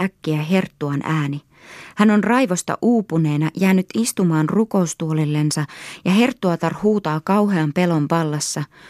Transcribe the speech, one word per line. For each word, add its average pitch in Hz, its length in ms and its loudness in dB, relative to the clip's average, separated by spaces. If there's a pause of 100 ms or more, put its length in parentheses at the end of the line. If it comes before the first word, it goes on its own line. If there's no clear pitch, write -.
äkkiä 156 420 -4
Herttuan 156 600 -2
ääni. 143 380 -4 (540)
Hän 214 140 4
on 208 140 4
raivosta 214 580 0
uupuneena 160 760 2
jäänyt 190 380 2
istumaan 170 540 0
rukoustuolillensa 156 1160 0 (400)
ja 180 80 2
Herttuatar 185 720 0
huutaa 202 420 0
kauhean 190 480 2
pelon 170 380 2
vallassa, 151 540 -2 (260)